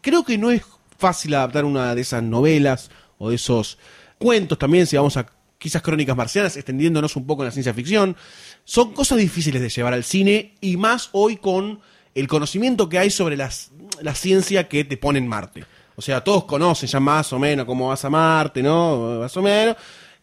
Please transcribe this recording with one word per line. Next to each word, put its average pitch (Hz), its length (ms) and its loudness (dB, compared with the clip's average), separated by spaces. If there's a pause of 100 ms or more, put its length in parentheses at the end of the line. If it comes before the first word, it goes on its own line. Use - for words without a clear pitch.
creo 311 220 2
que 233 120 -2
no 220 140 0
es 240 120 2 (360)
fácil 165 360 0
adaptar 139 300 0
una 131 300 -2
de 120 60 -2
esas 123 220 -4
novelas 135 680 2 (280)
o 104 120 -6
de 120 60 0
esos 117 420 -2 (400)
cuentos 208 400 0
también, 160 280 4
si 147 100 -2
vamos 143 200 2
a 123 100 -4 (320)
quizás 160 240 -6
crónicas 151 340 -2
marcianas, 160 400 -2
extendiéndonos 147 600 -2
un 131 100 -6
poco 143 160 -4
en 131 40 -4
la 117 60 -8
ciencia 123 220 -2
ficción. 185 420 0 (480)
Son 233 280 0
cosas 269 260 0
difíciles 156 440 0
de 120 60 -4
llevar 120 260 -2
al 123 100 -2
cine 202 560 2
y 185 160 -2
más 226 360 0
hoy 208 240 2
con 202 440 -4 (340)
el 135 140 -2
conocimiento 190 600 0
que 175 100 -2
hay 196 120 2
sobre 165 260 -2
las, 131 360 -10 (280)
la 151 140 -4
ciencia 185 540 2
que 147 160 0
te 139 120 -6
pone 143 220 0
en 127 100 -2
Marte. 107 360 -10 (320)
O 107 60 -16
sea, 131 220 -4
todos 196 200 2
conocen 151 440 0
ya 139 100 -2
más 147 360 2
o 127 40 -2
menos 139 280 0
cómo 127 220 -2
vas 135 180 -4
a - 40 -2
Marte, 156 520 2
¿no? 139 580 2
Más 123 160 -8
o 185 60 -2
menos. 214 340 2 (460)